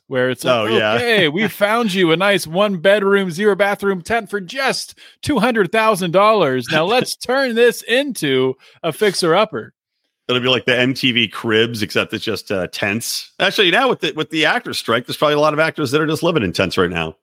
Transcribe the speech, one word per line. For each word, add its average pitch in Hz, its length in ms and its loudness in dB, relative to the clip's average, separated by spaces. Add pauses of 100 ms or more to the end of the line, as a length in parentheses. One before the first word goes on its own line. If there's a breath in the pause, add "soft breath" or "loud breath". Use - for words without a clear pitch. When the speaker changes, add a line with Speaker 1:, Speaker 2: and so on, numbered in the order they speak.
Speaker 1:
where 127 220 -2
it's 123 140 -6
like, 127 100 2
Speaker 2:
Oh, 110 120 0
yeah. 110 300 2
Speaker 1:
"Okay, 226 340 2
we 196 180 -2
Speaker 2:
<laughs> - 0 -
Speaker 1:
found 208 460 0
you 180 180 2
a 160 60 2
nice 196 280 0
one 185 340 -2
bedroom, 196 520 2
zero 202 240 2
bathroom 196 460 0
tent 220 280 -4
for 202 120 -6
just 240 580 -6 (220 loud breath)
two 285 180 0
hundred 226 320 2
thousand 214 400 0
dollars. 170 580 2
Now 156 140 2
let's 233 320 0
Speaker 2:
<laughs> - 100 -14
Speaker 1:
turn 254 300 -2
this 233 280 2
into 151 720 0 (280 soft breath)
a 160 80 -2
fixer 185 440 0
upper." 170 380 -2 (540)
Speaker 2:
It'll 123 140 0
be 127 80 0
like 123 160 0
the 123 120 2
M 127 160 2
T 127 200 0
V 113 160 2
Cribs, 113 520 0
except 104 320 -2
it's 110 120 -6
just, 107 260 -6
uh, 90 220 -2
tents. - 680 -6
Actually, 190 320 2
now 247 160 2
with 208 140 -2
the, 160 160 -4
with 156 140 -6
the 156 140 0
actor 185 280 -2
strike, 120 340 -2
there's 143 80 -10
probably 151 200 2
a 147 40 2
lot 151 140 2
of 147 80 0
actors 151 300 -2
that 151 100 2
are 151 60 0
just 156 160 -2
living 165 200 2
in 87 80 0
tents 92 260 -2
right 90 140 2
now, 82 320 -6